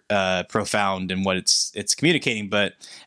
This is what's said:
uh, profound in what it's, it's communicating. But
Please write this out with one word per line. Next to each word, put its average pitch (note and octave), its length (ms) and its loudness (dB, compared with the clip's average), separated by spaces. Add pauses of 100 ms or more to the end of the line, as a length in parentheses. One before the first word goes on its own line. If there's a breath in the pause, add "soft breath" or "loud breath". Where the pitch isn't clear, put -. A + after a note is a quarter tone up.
uh, F#2 340 2
profound G2 680 0
in F#2+ 140 -2
what F#2+ 100 2
it's, - 400 0
it's G#2 180 -2
communicating. C3 540 0
But G2+ 280 0 (320 loud breath)